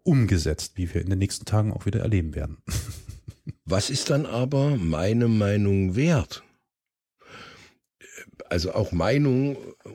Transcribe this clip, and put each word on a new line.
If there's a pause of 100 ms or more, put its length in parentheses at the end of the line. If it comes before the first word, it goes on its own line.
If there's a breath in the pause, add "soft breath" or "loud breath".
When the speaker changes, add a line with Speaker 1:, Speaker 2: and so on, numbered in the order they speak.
Speaker 1:
umgesetzt,
wie
wir
in
den
nächsten
Tagen
auch
wieder
erleben
werden.
<laughs>
Speaker 2:
Was
ist
dann
aber
meine
Meinung
wert? (2000 loud breath)
Also
auch
Meinung (380)